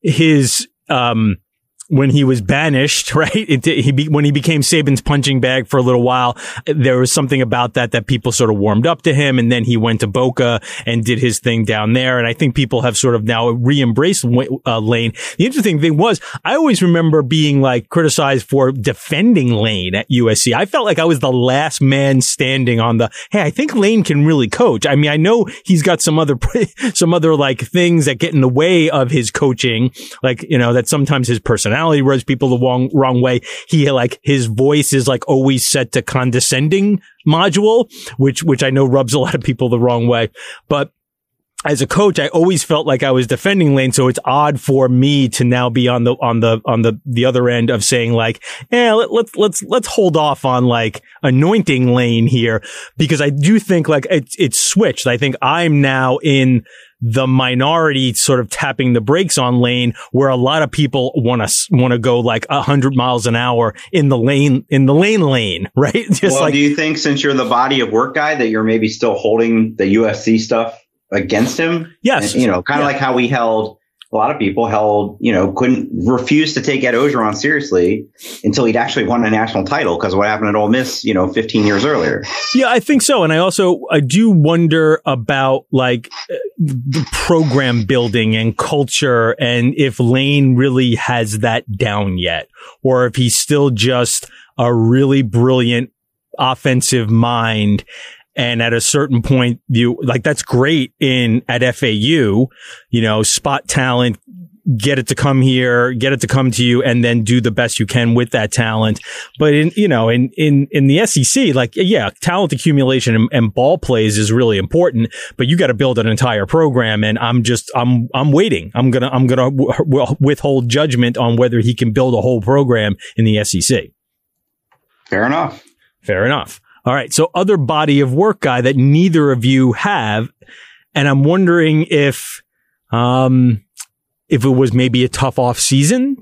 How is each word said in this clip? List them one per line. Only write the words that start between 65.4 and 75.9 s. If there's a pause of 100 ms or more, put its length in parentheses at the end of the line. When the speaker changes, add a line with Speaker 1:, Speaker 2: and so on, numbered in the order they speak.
Speaker 1:
<laughs>
right?
Just
Speaker 2:
Well,
Speaker 1:
like,
Speaker 2:
do
you
think,
since
you're
the
body
of
work
guy,
that
you're
maybe
still
holding
the
U
S
C
stuff (280)
against
him?
Speaker 1:
Yes.
Speaker 2:
And,
you
know,
kinda
Speaker 1:
Yeah.
Speaker 2:
like
how
we
held, (340)
a
lot
of
people
held,
you
know,
couldn't, (160)